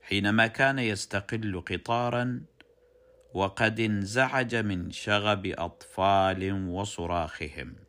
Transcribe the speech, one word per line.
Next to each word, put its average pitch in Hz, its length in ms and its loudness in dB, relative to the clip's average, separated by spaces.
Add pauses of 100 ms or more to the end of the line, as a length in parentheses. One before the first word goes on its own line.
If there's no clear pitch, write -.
حينما 104 440 2
كان 135 320 2
يستقل 104 800 -2
قطاراً 120 800 -2 (960)
وقد 110 460 0
انزعج 113 760 0
من 98 340 -2
شغب 104 560 0
أطفال 95 1200 0
وصراخهم 85 1040 -4 (140)